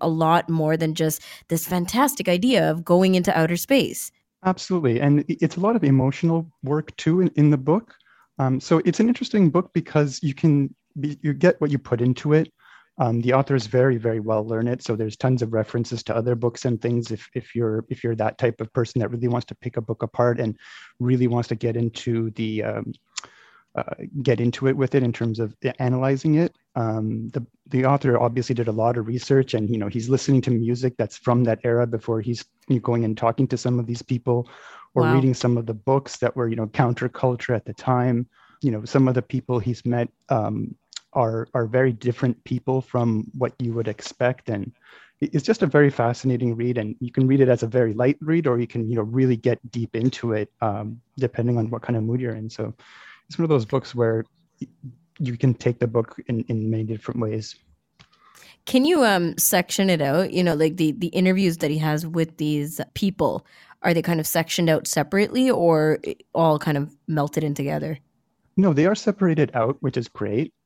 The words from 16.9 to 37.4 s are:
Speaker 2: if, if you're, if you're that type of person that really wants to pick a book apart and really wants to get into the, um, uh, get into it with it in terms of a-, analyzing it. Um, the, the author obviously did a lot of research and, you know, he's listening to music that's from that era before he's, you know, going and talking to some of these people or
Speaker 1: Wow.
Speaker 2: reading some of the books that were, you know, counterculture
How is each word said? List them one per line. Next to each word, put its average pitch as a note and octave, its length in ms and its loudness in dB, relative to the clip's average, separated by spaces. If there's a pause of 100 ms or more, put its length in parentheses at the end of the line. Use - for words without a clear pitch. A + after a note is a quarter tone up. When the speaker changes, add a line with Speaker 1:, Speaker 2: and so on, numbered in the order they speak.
Speaker 2:
if, - 240 -12
if - 180 -12
you're, A2 360 -2
if - 140 -12
you're A#2 120 -2
that G#2+ 240 -2
type A#2 220 0
of A2+ 120 -10
person B2 280 -2
that G#2+ 100 -2
really A#2+ 160 -4
wants A#2+ 200 -2
to - 80 -14
pick - 220 -10
a A#2 40 -4
book A2+ 200 -6
apart B2 380 0
and A2 180 -4 (420)
really B2 280 2
wants A#2+ 220 -2
to A#2 60 -4
get A2+ 200 -4
into A2+ 560 -2
the, G#2+ 320 -4
um, G#2+ 300 -6 (800)
uh, - 80 -4 (380)
get B2 180 2
into A#2+ 280 0
it C3+ 100 0
with C3+ 180 0
it C3+ 80 2
in A#2 80 0
terms A2+ 280 -4
of G#2+ 140 -6 (120)
a-, B2+ 160 -4
analyzing C3+ 540 0
it. E3 200 0 (220)
Um, A2 560 -4
the, A#2+ 120 -6 (220)
the C#3 160 0
author C3 340 2
obviously A#2+ 380 0
did A#2 140 -2
a - 20 0
lot A2+ 240 0
of A2+ 120 -6
research C3 460 0
and, A2 160 0
you A#2 80 -2
know, G2+ 120 -4
he's A2+ 180 -6
listening C3 360 2
to B2 80 0
music A#2+ 460 -2
that's G#2+ 200 -4
from B2 260 2
that A2+ 220 0
era A#2+ 200 2
before A2+ 360 -4
he's, A#2 240 -6 (240)
you C3+ 60 2
know, A2+ 60 0
going A#2 220 0
and A2 140 -2
talking A#2 320 0
to B2+ 80 -4
some B2 200 0
of A#2 100 -4
these A#2 140 -6
people B2 460 -2 (460)
or B2+ 100 4
Speaker 1:
Wow. A#2+ 100 4
Speaker 2:
reading C3 200 4
some A#2+ 240 0
of A#2 80 -4
the A2+ 80 -4
books C3+ 460 -2
that A#2+ 180 -2
were, B2 100 0
you A2+ 80 -2
know, A2+ 120 -4
counterculture B2 880 -2